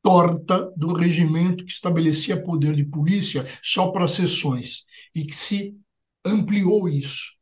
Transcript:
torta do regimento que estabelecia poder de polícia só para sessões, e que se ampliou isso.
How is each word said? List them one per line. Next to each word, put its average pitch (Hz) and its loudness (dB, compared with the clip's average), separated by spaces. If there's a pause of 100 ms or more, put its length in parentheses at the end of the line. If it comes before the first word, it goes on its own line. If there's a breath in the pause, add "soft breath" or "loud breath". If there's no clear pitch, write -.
torta 175 2
do 165 -2
regimento 170 2
que - -18
estabelecia 165 0
poder 151 0
de 143 0
polícia 156 -2 (160 loud breath)
só 185 0
para 180 0
sessões, - -2 (300 loud breath)
e 156 -4
que 147 -10
se 202 -4 (500)
ampliou 196 2
isso. - -6